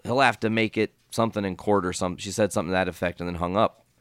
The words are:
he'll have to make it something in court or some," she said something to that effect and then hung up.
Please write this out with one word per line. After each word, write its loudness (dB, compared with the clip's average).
he'll 0
have 4
to 0
make 0
it 0
something -2
in -2
court 2
or -2
some," -2
she -8
said 0
something -2
to -2
that 2
effect -4
and -6
then -6
hung -2
up. 0